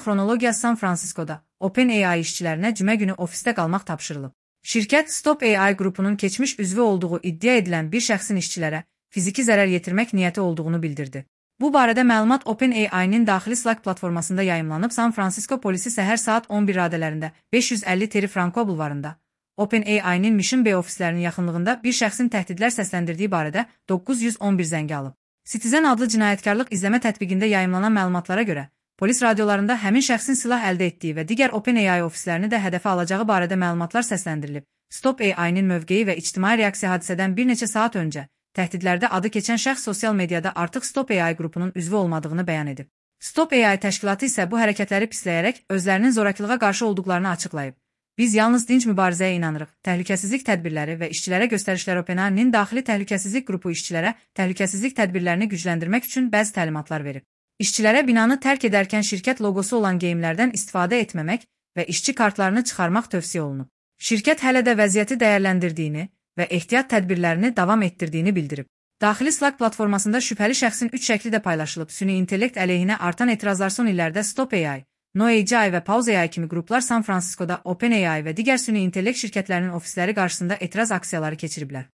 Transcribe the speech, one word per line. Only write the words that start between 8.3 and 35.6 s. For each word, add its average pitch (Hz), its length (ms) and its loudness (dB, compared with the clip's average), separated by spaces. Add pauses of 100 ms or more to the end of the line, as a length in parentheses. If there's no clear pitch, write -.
işçilərə 160 400 -4 (240)
fiziki 202 340 -2
zərər 202 300 4
yetirmək 185 400 0
niyyəti 185 280 0
olduğunu 165 420 0
bildirdi. 139 420 -6 (360)
Bu 285 100 2
barədə 254 320 6
məlumat 240 420 4
Open 247 280 0
A 202 320 2
I-nin 214 220 4
daxili 208 300 0
Slack 226 280 -2
platformasında 180 580 -2
yayımlanıb. 165 480 0
San 233 220 2
Francisco 208 480 -2
polisi 190 300 -2
səhər 214 260 0
saat 226 320 0
on 208 200 2
bir 190 60 0
radələrində 160 560 -2 (220)
beş 247 200 2
yüz 208 100 -2
əlli 185 260 0
Terry 202 180 0
Franco 196 420 -2
bulvarında 151 480 -6 (400)
Open 208 260 0
A 202 320 0
I-nin 208 200 4
Mission 226 300 2
Bay 214 80 4
ofislərinin 175 480 -2
yaxınlığında 175 640 -2
bir 247 80 2
şəxsin 233 420 0
təhdidlər 202 440 -2
səsləndirdiyi 180 520 -2
barədə 170 360 -2 (220)
doqquz 208 340 -2
yüz 233 180 -2
on 196 180 2
bir 180 60 0
zəngi 156 320 -4
alıb. 135 180 -8 (300)
Citizen 233 400 0
adlı 247 320 2
cinayətkarlıq 208 580 0
izləmə 196 240 0
tətbiqində 202 460 0
yayımlanan 196 500 2
məlumatlara 185 480 0
görə, 147 240 -4 (320)
polis 247 240 2
radiolarında 208 640 2
həmin 226 260 4
şəxsin 247 320 0
silah 233 300 0
əldə 180 180 0
etdiyi 165 240 -6
və 160 140 -4
digər 240 240 2
Open 220 240 0
A 185 220 4
I 175 40 0
ofislərini 170 480 -4
də 233 80 0
hədəfə 185 300 -2
alacağı 185 340 0
barədə 190 320 2
məlumatlar 175 480 0
səsləndirilib. 151 600 -6 (260)
Stop 262 300 -2
A 175 280 0
I-nin 190 220 2